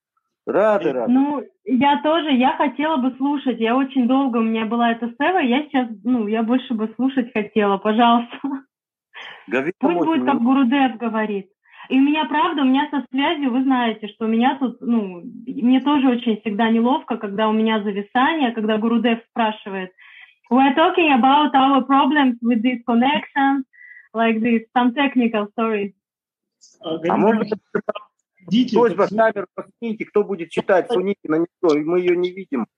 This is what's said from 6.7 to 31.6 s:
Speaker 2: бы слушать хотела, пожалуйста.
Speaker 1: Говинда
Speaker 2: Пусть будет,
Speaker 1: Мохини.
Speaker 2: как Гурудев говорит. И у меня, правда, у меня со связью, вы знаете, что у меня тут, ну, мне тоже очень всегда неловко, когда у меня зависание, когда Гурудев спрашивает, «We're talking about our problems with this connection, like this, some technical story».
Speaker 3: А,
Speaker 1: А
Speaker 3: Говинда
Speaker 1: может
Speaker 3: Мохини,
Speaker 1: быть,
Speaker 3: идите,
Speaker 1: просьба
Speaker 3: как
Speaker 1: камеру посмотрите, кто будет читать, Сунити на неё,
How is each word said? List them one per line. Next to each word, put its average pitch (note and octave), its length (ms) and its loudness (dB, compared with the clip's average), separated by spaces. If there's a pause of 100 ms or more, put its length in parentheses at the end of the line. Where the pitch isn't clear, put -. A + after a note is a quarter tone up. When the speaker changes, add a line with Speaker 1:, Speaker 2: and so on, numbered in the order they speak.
Speaker 2:
бы G#3+ 220 -4
слушать B3+ 360 -2
хотела, G#3 460 0
пожалуйста. A#3 600 2 (1080)
Speaker 1:
Говинда C3 320 -2
Speaker 2:
Пусть E4+ 180 0
будет, D#4+ 260 0
Speaker 1:
Мохини. B3 40 -2
Speaker 2:
как C4 160 0
Гурудев C4 560 2
говорит. G#3+ 480 -4 (420)
И C4 100 2
у C4+ 40 6
меня, D4+ 240 2
правда, D4+ 360 0
у - 20 2
меня C4+ 260 2
со C4+ 200 -4
связью, C#4+ 420 -2
вы C4 100 0
знаете, A#3+ 460 0
что - 160 -10
у A3 40 -2
меня B3 300 2
тут, C#4 240 -4
ну, G3 400 -2 (240)
мне B3+ 340 2
тоже C4+ 280 2
очень A#3 320 0
всегда A3 300 -2
неловко, A#3 460 0
когда G#3+ 320 -4
у G#3+ 40 0
меня A3 300 0
зависание, A#3+ 720 -2
когда A3 260 -2
Гурудев A#3 420 0 (100)
спрашивает, G#3 640 -6 (580)
«We're C4 240 4
talking E4+ 360 2
about C#4 440 2
our C4+ 320 2
problems C4+ 560 2
with A#3 200 0
this B3 240 -2
connection, C#4 800 0 (500)
like A3+ 260 0
this, A3+ 240 2 (120)
some B3 180 2
technical A#3+ 520 0 (100)
story». G#3+ 380 -4 (840)
Speaker 3:
А, D#3+ 140 -6
Speaker 1:
А D#3+ 40 -6
Speaker 3:
Говинда F3 180 0
Speaker 1:
может G#3+ 240 4
Speaker 3:
Мохини, G#3+ 200 -4 (140)
Speaker 1:
быть, - 800 -10
Speaker 3:
идите, A#3+ 220 2
Speaker 1:
просьба G#3 300 2
Speaker 3:
как G3+ 120 -4
Speaker 1:
камеру A3 360 0
посмотрите, A3 520 -10
кто G#3 180 0
будет F3 260 -8
читать, - 400 0
Сунити G3 380 -4
на D#3 80 0
неё, E3+ 380 0